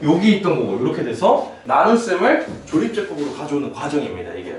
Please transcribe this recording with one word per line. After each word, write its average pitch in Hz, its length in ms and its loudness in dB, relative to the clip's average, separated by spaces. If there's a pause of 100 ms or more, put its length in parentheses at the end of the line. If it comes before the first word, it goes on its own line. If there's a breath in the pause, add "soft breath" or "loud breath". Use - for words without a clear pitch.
여기 185 340 6
있던 175 200 0
거고 110 260 -2
이렇게 156 200 -2
돼서 - 480 2 (120)
나눗셈을 185 840 2 (220)
조립제법으로 170 680 -2
가져오는 143 400 -4
과정입니다. 143 600 -6
이게 - 260 -10